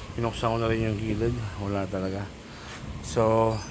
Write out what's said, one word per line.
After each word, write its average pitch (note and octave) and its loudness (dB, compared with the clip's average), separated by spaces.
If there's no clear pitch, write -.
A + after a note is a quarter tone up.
pinuksan A#2 0
ko - 0
na A2+ 2
rin A2+ 2
yung G#2+ 0
gilid. A2 0
Wala G2 0
talaga. F#2+ -2
So, A2+ 4